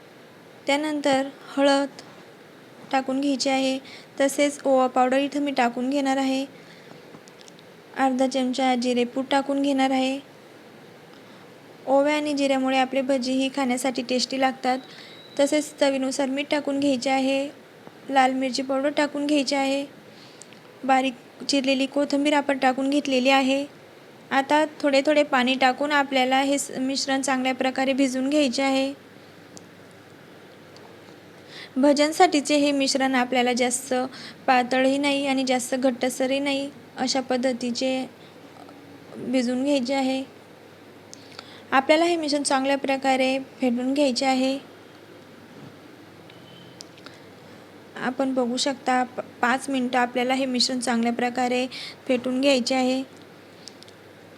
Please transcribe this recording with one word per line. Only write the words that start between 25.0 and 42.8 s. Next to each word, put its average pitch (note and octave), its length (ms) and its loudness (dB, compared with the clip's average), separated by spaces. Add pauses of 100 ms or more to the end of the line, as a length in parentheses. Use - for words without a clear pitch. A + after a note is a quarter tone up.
थोडे D4 180 4
पाणी C4 320 2
टाकून C4 360 2
आपल्याला C4+ 500 2
हे C#4 160 0
स-, - 140 -8
मिश्रण C4+ 500 -2
चांगल्या C4 320 -2
प्रकारे C4 400 -2
भिजवून C4 360 0
घ्यायचे C#4+ 320 2
आहे. C4+ 320 0 (2750)
भज्यांसाठीचे D4 800 4
हे C#4+ 160 4
मिश्रण C4+ 440 0
आपल्याला B3 380 2
जास्त A#3+ 400 -2 (540)
पातळही C4 500 2
नाही C#4+ 300 0
आणि C4+ 200 0
जास्त B3+ 280 -2
घट्टसरही B3+ 640 0
नाही, C#4 320 -4 (260)
अशा C4 240 -2
पद्धतीचे B3+ 880 -2 (1080)
भिजवून B3+ 460 -2
घ्यायचे C#4 300 0
आहे. C4 480 -4 (1300)
आपल्याला D#4 340 4
हे F4 100 2
मिश्रण D4 280 -2
चांगल्या C4+ 340 0
प्रकारे C4+ 640 0